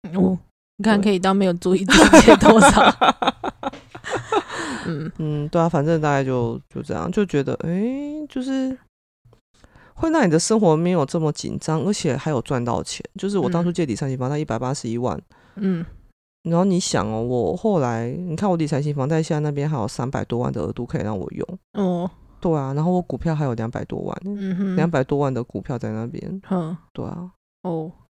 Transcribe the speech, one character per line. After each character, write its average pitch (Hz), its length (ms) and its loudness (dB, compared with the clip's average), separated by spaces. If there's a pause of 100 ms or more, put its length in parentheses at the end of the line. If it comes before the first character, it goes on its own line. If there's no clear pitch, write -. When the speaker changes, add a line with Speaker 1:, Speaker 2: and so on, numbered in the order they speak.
(160)
Speaker 1:
哦， 185 220 2 (400)
你 202 60 -10
看 208 180 4
可 208 80 2
以 196 80 2
到 190 160 2
没 196 120 2
有 180 80 2
注 180 200 0
意 190 120 2
Speaker 2:
对。 269 100 4
Speaker 1:
自 311 240 10
己 - 60 8
借 220 100 12
多 233 240 8
少。 277 360 8 (720)
Speaker 2:
<laughs> - 1160 -6
Speaker 1:
嗯。 156 240 -6 (100)
Speaker 2:
嗯， 151 280 -4
对 165 140 0
啊， 165 80 4
反 147 160 0
正 160 160 2
大 147 100 2
概 139 100 2
就， 127 460 -2
就 - 140 -10
这 147 120 -8
样， - 160 -4
就 202 160 0
觉 147 160 -2
得， 135 120 -2 (100)
哎， 269 640 -4
就 262 140 -8
是 262 360 -4 (1160)
会 320 160 -2
让 311 160 4
你 175 40 4
的 156 80 4
生 220 220 2
活 165 160 6
没 170 160 0
有 160 140 2
这 170 140 -4
么 156 120 0
紧 - 280 -8
张， 156 240 -2
而 202 100 0
且 131 240 -2
还 147 120 -4
有 131 120 0
赚 123 220 -4
到 117 200 -2
钱。 - 220 -12 (120)
就 190 120 -4
是 202 80 -2
我 180 120 0
当 175 140 0
初 175 80 0
借 170 140 -2
理 113 100 -2
财 139 140 -4
型 131 80 -4
房 131 120 -4
贷 147 80 -2
一 156 60 -4
百 113 160 -4
八 127 140 -4
十 127 160 -6
一 113 80 -4
万。 120 200 -2 (380)
Speaker 1:
嗯。 185 300 -4 (640)
Speaker 2:
然 170 80 2
后 185 80 2
你 185 120 2
想 104 300 -2
哦， 110 140 -4
我 120 340 0
后 196 240 0
来， 120 300 -2
你 165 260 -6
看 196 140 -2
我 175 80 2
理 156 100 0
财 147 140 0
型 147 120 -2
房 135 140 -2
贷 160 160 0
现 160 120 -2
在 151 40 0
那 151 120 -2
边 143 180 -2
还 151 80 -2
有 110 100 -2
三 123 220 -4
百 101 160 -4
多 120 140 -4
万 131 120 -2
的 131 100 -4
额 90 120 -4
度 120 120 -6
可 - 120 -6
以 - 40 -2
让 208 160 -4
我 - 140 -8
用。 - 280 -8 (140)
Speaker 1:
哦。 180 360 -2 (320)
Speaker 2:
对 170 120 0
啊， 139 200 -2
然 147 100 0
后 180 80 2
我 180 100 2
股 131 160 -8
票 165 160 -2
还 151 120 0
有 123 80 -2
两 113 180 -4
百 - 140 -6
多 - 160 -8
万， - 240 -8
Speaker 1:
嗯 196 320 -6
哼。 190 180 -2
Speaker 2:
两 175 140 2
百 151 120 0
多 139 180 0
万 139 140 0
的 117 80 -4
股 104 200 -10
票 120 180 -8
在 110 120 -6
那 110 140 -6
边。 175 400 -10
Speaker 1:
哼。 180 300 -4 (160)
Speaker 2:
对 - 140 -10
啊。 180 260 -12 (300)
Speaker 1:
哦。 165 280 -8 (220)